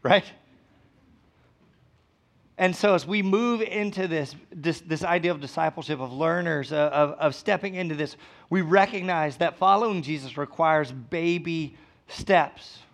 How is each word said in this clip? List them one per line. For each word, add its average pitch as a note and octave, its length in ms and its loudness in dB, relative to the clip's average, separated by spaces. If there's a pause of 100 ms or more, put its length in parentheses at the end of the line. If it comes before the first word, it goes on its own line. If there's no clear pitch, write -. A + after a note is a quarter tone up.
right? G3+ 240 4 (2250)
And F3+ 180 2
so G#3 200 4
as D3 100 -2
we G3+ 160 -2
move A3 400 2
into G3+ 460 -4
this, D#3 280 -4 (160)
this, D#3+ 300 -4
this D#3+ 220 -6
idea F3 280 0
of D3+ 80 -4
discipleship, D3+ 600 -4
of B2+ 140 -8
learners, D#3+ 580 -2
uh, D3+ 220 2
of, D3 180 4
of D3+ 240 0
stepping F#3+ 400 -2
into E3+ 200 -4
this, D3 200 -6 (340)
we F#3 120 2
recognize F3+ 760 2
that - 200 0
following G3 440 2
Jesus C3+ 360 -8
requires D#3 540 0
baby E3 840 -4 (320)
steps. - 720 0 (140)